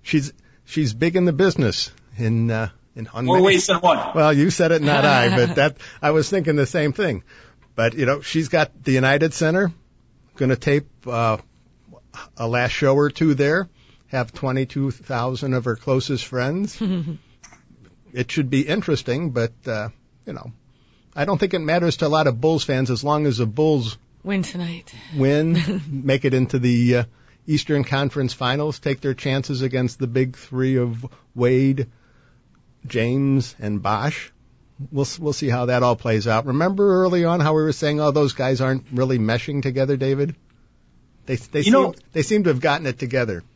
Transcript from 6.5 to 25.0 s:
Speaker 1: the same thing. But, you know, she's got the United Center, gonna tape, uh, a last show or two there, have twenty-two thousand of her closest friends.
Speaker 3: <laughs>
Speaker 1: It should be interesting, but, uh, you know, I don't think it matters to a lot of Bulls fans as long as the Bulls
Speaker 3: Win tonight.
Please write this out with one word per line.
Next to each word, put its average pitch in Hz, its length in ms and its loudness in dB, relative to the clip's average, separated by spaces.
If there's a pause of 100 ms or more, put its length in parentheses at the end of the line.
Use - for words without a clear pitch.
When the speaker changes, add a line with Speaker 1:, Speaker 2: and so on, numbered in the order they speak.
Speaker 1:
the 143 100 2
same 151 280 0
thing. 156 300 -2 (520)
But, 117 200 2
you 139 100 0
know, 139 160 0
she's 160 260 -2
got - 360 -2
the 139 100 0
United 139 400 2
Center, 170 400 0 (640)
gonna 127 180 2
tape, 143 320 0 (200)
uh, 117 300 0 (1000)
a 117 100 -4
last 123 240 0
show 135 240 2
or 147 140 2
two 156 240 2
there, 151 340 0 (400)
have 123 240 -4
twenty-two 135 600 -4
thousand 131 640 -4
of 120 100 -4
her 117 100 -2
closest 131 500 -2
friends. 147 640 -4
Speaker 3:
<laughs> 170 300 -4 (960)
Speaker 1:
It 123 160 -4
should 135 220 -2
be 139 100 2
interesting, 151 720 -2
but, 117 220 -2 (120)
uh, 107 240 -6 (380)
you - 60 -12
know, - 180 -14 (640)
I 147 100 -2
don't 196 140 0
think 196 160 0
it 175 60 -2
matters 165 360 0
to 170 80 -2
a 147 40 0
lot 156 180 2
of 117 120 0
Bulls 156 240 2
fans 131 280 0
as 117 120 -4
long 151 220 0
as 123 120 0
the 120 100 0
Bulls 127 500 0 (260)
Speaker 3:
Win 190 200 -2
tonight. 170 500 -10 (240)